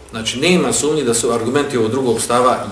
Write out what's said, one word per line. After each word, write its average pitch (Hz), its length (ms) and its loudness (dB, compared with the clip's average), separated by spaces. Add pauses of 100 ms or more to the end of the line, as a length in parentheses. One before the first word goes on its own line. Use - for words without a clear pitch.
(100)
znači, 113 300 -6
nema 156 320 2
sumnje 147 320 0
da 117 100 2
su 120 160 0
argumenti 127 460 0
ovog 110 140 2
drugog 120 300 0
stava 123 520 0